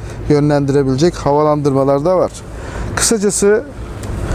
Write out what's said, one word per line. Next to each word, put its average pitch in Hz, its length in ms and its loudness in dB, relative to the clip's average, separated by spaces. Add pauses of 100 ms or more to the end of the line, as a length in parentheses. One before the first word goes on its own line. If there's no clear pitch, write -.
(280)
yönlendirebilecek 143 880 2
havalandırmalar 143 880 2
da 180 120 2
var. 170 160 0 (640)
Kısacası 208 680 2 (720)